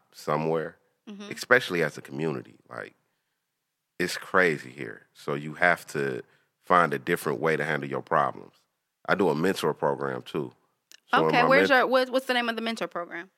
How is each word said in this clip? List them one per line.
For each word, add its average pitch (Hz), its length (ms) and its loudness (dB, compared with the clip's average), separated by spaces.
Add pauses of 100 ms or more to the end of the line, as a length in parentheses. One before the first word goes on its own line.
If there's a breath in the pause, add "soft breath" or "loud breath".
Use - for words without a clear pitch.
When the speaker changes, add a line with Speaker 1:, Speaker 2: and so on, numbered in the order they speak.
(120)
Speaker 1:
somewhere, 80 640 -2 (320)
Speaker 2:
Mm-hmm. 208 240 -16
Speaker 1:
especially 101 500 2
as 76 140 -2
a - 60 -12
community. 67 540 -6 (120)
Like, 55 260 -14 (1040)
it's 87 200 -2
crazy 82 520 2
here, 60 440 -12
so - 200 -6
you 76 200 -8
have 87 340 2
to 69 340 -4 (420)
find 87 280 4
a 71 60 -2
different 71 420 -2
way 80 160 2
to 71 80 -4
handle 73 240 -4
your 67 140 -6
problems. 62 500 -2 (560)
I - 60 2
do 95 160 4
a 73 40 2
mentor 82 380 0
program, 67 500 -2
too. 69 300 -8 (580)
So 247 100 4
in 165 80 2
Speaker 2:
Okay, 240 140 4
Speaker 1:
my - 60 4
Speaker 2:
where's 269 220 4
Speaker 1:
men- 262 80 6
Speaker 2:
your, 233 80 4
what, 254 240 0
what's 262 160 0
the 254 80 -2
name 240 160 0
of 226 60 -6
the 226 60 -6
mentor 226 260 -4
program? 175 500 -12